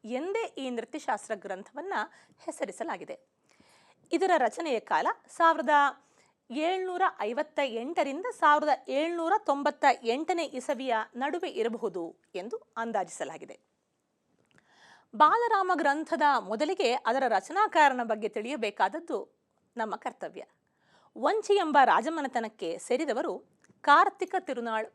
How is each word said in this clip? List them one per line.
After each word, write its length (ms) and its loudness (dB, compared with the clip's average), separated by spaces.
ಎಂದೇ 400 -4
ಈ 260 -8
ನೃತ್ಯಶಾಸ್ತ್ರ 640 -6
ಗ್ರಂಥವನ್ನ 580 -10
ಹೆಸರಿಸಲಾಗಿದೆ. 800 -10
ಇದರ 240 2
ರಚನೆಯ 440 0
ಕಾಲ 260 0
ಸಾವಿರದ 420 2
ಏಳ್ನೂರ 520 -2
ಐವತ್ತ 440 -4
ಎಂಟರಿಂದ 640 -4
ಸಾವಿರದ 500 4
ಏಳ್ನೂರ 500 0
ತೊಂಬತ್ತ 460 -2
ಎಂಟನೇ 420 -2
ಇಸವಿಯ 520 -4
ನಡುವೆ 320 -4
ಇರಬಹುದು 680 -4
ಎಂದು 220 -8
ಅಂದಾಜಿಸಲಾಗಿದೆ. 840 -6
ಬಾಲರಾಮ 580 4
ಗ್ರಂಥದ 480 0
ಮೊದಲಿಗೆ 560 -2
ಅದರ 340 0
ರಚನಾಕಾರನ 760 2
ಬಗ್ಗೆ 240 -2
ತಿಳಿಯಬೇಕಾದದ್ದು 880 -4
ನಮ್ಮ 200 -4
ಕರ್ತವ್ಯ. 480 -12
ವಂಚಿ 360 0
ಎಂಬ 300 4
ರಾಜಮನೆತನಕ್ಕೆ 960 0
ಸೇರಿದವರು 600 -2
ಕಾರ್ತಿಕ 580 4
ತಿರುನಾಳ್ 560 -4